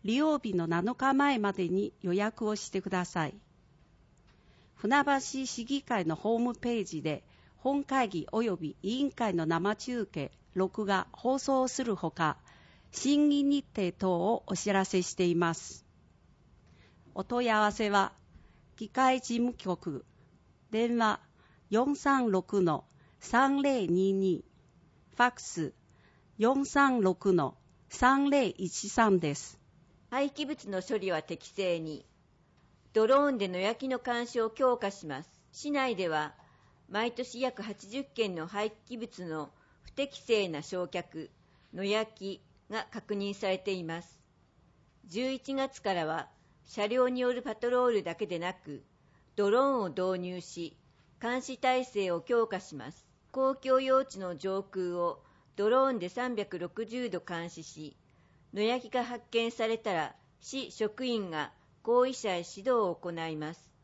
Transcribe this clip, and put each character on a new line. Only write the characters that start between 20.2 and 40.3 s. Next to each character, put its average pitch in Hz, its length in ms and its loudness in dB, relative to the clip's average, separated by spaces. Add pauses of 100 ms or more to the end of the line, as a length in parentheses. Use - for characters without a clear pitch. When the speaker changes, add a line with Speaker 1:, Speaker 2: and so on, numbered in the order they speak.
Speaker 1:
電 233 260 2
話 220 240 2 (480)
四 254 260 2
三 269 360 2
六 190 320 2
の 160 220 2 (340)
三 269 420 2
零 262 260 2
二 190 280 4
二、 190 300 2 (680)
フ - 80 2
ァ 247 40 8
ッ 247 60 4
ク - 100 -18
ス - 320 -6 (640)
四 262 260 4
三 269 380 4
六 190 320 4
の 147 200 2 (360)
三 277 400 4
零 269 180 4
一 185 400 -6
三 202 320 6
で 147 140 0
す。 - 260 -14 (480)
Speaker 2:
廃 277 220 0
棄 294 160 -6
物 269 240 -8
の 190 100 -4
処 220 160 -4
理 190 140 -2
は 156 120 -2
適 - 280 -12
正 180 280 0
に。 156 280 -10 (840)
ド 220 140 4
ロ 277 200 6
ー 285 40 4
ン 247 80 -2
で 196 80 -2
野 180 120 -4
焼 214 220 0
き 262 80 -6
の 254 100 -2
監 240 280 -2
視 240 140 -2
を 220 100 2
強 247 260 2
化 196 140 -2
し 175 160 -14
ま 143 160 -8
す。 - 80 -20 (220)
市 - 180 -10
内 262 240 0
で 180 140 -2
は、 156 260 -2 (540)
毎 226 240 -2
年 247 280 -8
約 247 220 -2
八 208 260 -10
十 262 140 -6
件 214 320 -4
の 165 140 -8
廃 214 240 -2 (160)
棄 240 100 -12
物 214 280 -12
の 156 240 -8 (320)
不 - 100 -20
適 277 300 -4
正 208 260 2